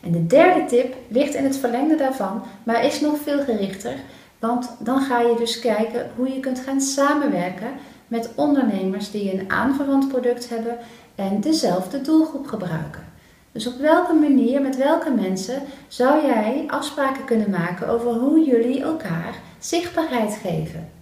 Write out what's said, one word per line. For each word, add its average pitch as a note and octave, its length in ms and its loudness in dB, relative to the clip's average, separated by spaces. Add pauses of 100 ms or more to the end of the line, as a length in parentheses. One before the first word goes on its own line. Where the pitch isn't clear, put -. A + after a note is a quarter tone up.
En E3+ 120 -2
de E3 140 2
derde E4 380 6
tip B3 300 2 (140)
ligt C4 260 0
in C#4 100 -2
het C4+ 120 2
verlengde C4+ 400 2
daarvan, A#3 460 -2 (200)
maar A#3 220 0
is D4 160 2
nog D4+ 180 2
veel C#4+ 240 0
gerichter. G#3+ 520 -4 (440)
Want B3 400 -4
dan C4 220 0
ga A#3+ 200 0
je A#3 180 4
dus A3+ 220 -2
kijken A3+ 560 -2
hoe C4 160 -2
je C4+ 80 -6
kunt B3+ 200 -4
gaan C4+ 200 -2
samenwerken B3+ 920 0 (360)
met A#3 280 -4
ondernemers G#3 760 0
die G3+ 220 -2
een F#3+ 180 -4
aanverwant C4+ 580 2
product A#3+ 400 -2
hebben A#3 300 -6 (360)
en G3+ 260 -2
dezelfde C#4+ 600 0
doelgroep D#4 460 2
gebruiken. E3 680 -8 (420)
Dus A3 100 -6
op B3 120 -8
welke E4 340 4
manier, C#4 500 4
met C4 140 -2
welke D4+ 340 2
mensen G#3+ 520 -2 (260)
zou C#4+ 380 2
jij A#3+ 400 0
afspraken C4+ 580 -4
kunnen G#3+ 260 2
maken F3+ 380 -2
over A#3 240 0
hoe D4 320 4
jullie B3+ 380 2
elkaar G3 520 -4 (240)
zichtbaarheid C4 840 -2
geven? D#3+ 460 -6 (140)